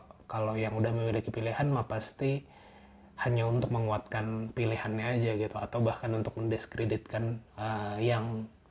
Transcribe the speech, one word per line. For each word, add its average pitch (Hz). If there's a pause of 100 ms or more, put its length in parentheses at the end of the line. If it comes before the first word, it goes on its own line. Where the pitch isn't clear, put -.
(240)
kalau 110
yang 110
udah 113
memiliki 113
pilihan 113
mah 131
pasti 135 (800)
hanya 117
untuk 120
menguatkan 110
pilihannya 110
aja 117
gitu, 104
atau 117
bahkan 113
untuk 110
mendiskreditkan, 113 (160)
eh, 107
yang 110 (240)